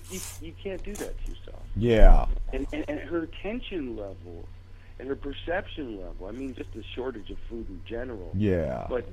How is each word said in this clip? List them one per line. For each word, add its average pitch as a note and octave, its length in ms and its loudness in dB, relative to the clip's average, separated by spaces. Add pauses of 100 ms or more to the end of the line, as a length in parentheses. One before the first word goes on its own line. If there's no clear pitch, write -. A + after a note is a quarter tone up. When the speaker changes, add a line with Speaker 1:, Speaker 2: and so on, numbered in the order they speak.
Speaker 1:
you, F#3+ 100 -10 (220)
you - 120 -14 (100)
can't F#3+ 200 -8
do G3+ 100 -8
that - 320 -8
to - 60 -6
yourself." - 280 -14 (160)
Speaker 2:
Yeah. A2 520 12 (260)
Speaker 1:
And, C3+ 180 -4
and, D3+ 160 -4
and D3 120 -4
her E3 240 -4
attention E3 720 -8
level F#2 500 -12 (520)
and B2+ 100 -10
her C#3 80 -6
perception D3 840 -8
level, - 280 -12
I G#2 40 -10
mean, C3 240 -10
just - 180 -12
the A2 100 -12 (120)
shortage A#2+ 360 -8
of G2+ 60 -10 (120)
food A2+ 180 -10
in F#2+ 180 -12
general, A2+ 500 -10
Speaker 2:
Yeah. D#2+ 520 0
Speaker 1:
but B2 260 -6